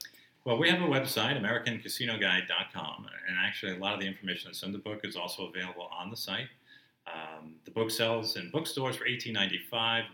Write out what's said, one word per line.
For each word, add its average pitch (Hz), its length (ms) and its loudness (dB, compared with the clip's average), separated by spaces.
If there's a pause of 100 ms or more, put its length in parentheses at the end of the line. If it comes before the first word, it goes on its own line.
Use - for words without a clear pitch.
(440)
Well, 120 140 4
we 170 120 8
have 180 100 6
a 175 60 4
website, 135 500 4
American 113 440 0
Casino 117 380 -2
Guide 92 280 6
dot 90 260 0
com, 78 340 -8 (220)
and 92 80 0
actually 98 360 0
a 90 60 -6
lot 98 160 0
of 101 60 -4
the 98 60 -2
information 92 420 -4
that's - 140 -8
in 98 80 -4
the 101 80 -4
book 104 240 -6
is 92 140 -6
also 90 320 -4
available 90 400 -6 (100)
on 92 100 -6
the 113 80 -8
site. 107 300 -4 (680)
Um, 80 420 -10 (100)
the - 80 -16
book 110 180 2
sells 113 460 2
in 90 160 -6
bookstores 135 420 0
for - 120 -2
eighteen 120 260 -2
ninety-five. 113 800 2